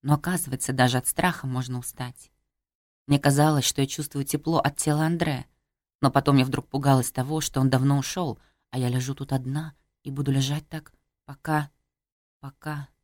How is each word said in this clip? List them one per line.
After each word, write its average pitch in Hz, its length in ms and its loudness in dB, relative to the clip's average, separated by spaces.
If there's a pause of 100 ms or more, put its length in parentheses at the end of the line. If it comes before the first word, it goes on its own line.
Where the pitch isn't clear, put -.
Но, 143 120 2
оказывается, 151 580 -4
даже 127 260 4
от - 80 -4
страха - 400 -2
можно 127 320 -4
устать. - 520 -12 (760)
Мне 143 120 4
казалось, 143 460 4
что - 160 -2
я 135 60 2
чувствую 139 380 -6
тепло 156 340 0
от - 180 0
тела 151 300 0
Андре, 160 400 -2 (540)
но - 100 4
потом 139 260 4
я 127 80 6
вдруг 135 240 -4
пугалась 135 420 2
того, 147 300 -4
что - 200 -2
он 135 80 4
давно 135 300 4
ушёл, 143 400 -4 (320)
а 123 80 -6
я 123 100 0
лежу 127 260 -2
тут 139 180 -8
одна 135 420 -4 (300)
и 147 60 -10
буду 139 200 -4
лежать 139 380 -2
так, 156 240 -14 (320)
пока, 147 460 -4 (680)
пока. 143 500 -12 (160)